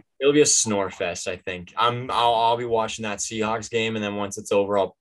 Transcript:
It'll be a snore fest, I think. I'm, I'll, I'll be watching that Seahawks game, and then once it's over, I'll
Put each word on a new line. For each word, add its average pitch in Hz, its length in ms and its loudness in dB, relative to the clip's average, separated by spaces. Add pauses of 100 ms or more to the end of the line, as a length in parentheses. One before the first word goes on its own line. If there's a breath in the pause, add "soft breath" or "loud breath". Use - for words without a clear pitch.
(200)
It'll 143 140 2
be 147 80 6
a 143 40 8
snore 101 460 2
fest, 90 360 -6
I 92 100 -6
think. 90 380 -10
I'm, 120 360 0
I'll, 117 240 4
I'll 117 220 4
be 123 80 -4
watching 110 380 0
that 104 160 -4
Seahawks 110 520 -4
game, 113 240 0
and 107 100 -4
then 101 120 -4
once 101 200 -6
it's 104 140 -6
over, 101 260 2
I'll 95 240 0